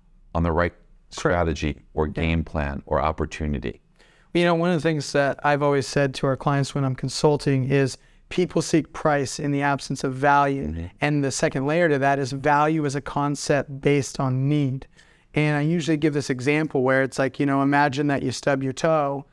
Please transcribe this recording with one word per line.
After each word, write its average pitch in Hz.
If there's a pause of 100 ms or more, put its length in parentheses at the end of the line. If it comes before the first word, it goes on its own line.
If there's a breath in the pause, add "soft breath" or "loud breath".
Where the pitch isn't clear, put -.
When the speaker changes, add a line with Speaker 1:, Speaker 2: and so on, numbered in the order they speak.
(340)
Speaker 1:
on 85
the 85
right 85
Speaker 2:
Correct. -
Speaker 1:
strategy 82 (120)
or 78
Speaker 2:
Yeah. 71
Speaker 1:
game 82
plan 71
or 76
opportunity. 73 (520 soft breath)
Speaker 2:
You 175
know, 170
one 170
of 180
the 151
things 156
that 139
I've 147
always 143
said 139
to -
our 135
clients 139
when 143
I'm 131
consulting 139
is 139 (320 soft breath)
people 170
seek 147
price 143
in 147
the 143
absence 143
of 135
value. 143
Speaker 1:
Mm-hmm. 82 (160)
Speaker 2:
And 147
the 135
second 143
layer 170
to 143
that 139
is 135
value 147
is 139
a 143
concept 143
based 143
on 131
need. 139 (480 soft breath)
And 151
I 147
usually 160
give 147
this 143
example 143
where 131
it's 131
like, 131
you 147
know, 139
imagine 143
that 139
you 131
stub 135
your 131
toe 143